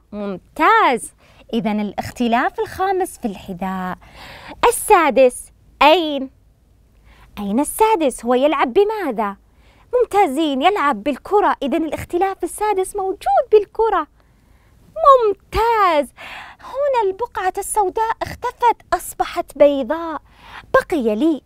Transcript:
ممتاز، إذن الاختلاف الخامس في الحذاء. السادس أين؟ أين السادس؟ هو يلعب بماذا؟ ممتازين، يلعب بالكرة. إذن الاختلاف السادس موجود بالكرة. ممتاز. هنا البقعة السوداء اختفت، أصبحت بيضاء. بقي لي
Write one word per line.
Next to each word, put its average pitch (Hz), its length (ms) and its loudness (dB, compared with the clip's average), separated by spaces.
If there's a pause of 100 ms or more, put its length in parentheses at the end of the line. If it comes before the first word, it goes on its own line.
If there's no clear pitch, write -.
(120)
ممتاز، 262 1000 0 (420)
إذن 214 260 -2
الاختلاف 240 800 -2
الخامس 381 580 -4
في - 80 -14
الحذاء. 185 720 -8 (720)
السادس 277 840 2 (300)
أين؟ 302 480 4 (1120)
أين 202 200 -2
السادس؟ 320 640 0
هو 247 80 2
يلعب 277 400 2
بماذا؟ 294 640 0 (560)
ممتازين، 320 680 2
يلعب 285 420 0
بالكرة. 302 600 0
إذن 311 220 -2
الاختلاف 359 580 -4
السادس 381 520 -4
موجود 415 560 -2
بالكرة. 415 560 2 (880)
ممتاز. 440 1120 2 (520)
هنا 508 480 -2
البقعة 381 480 -6
السوداء 427 540 -2 (100)
اختفت، - 540 -2 (180)
أصبحت - 640 -8
بيضاء. 294 640 0 (520)
بقي 254 420 0
لي 294 300 0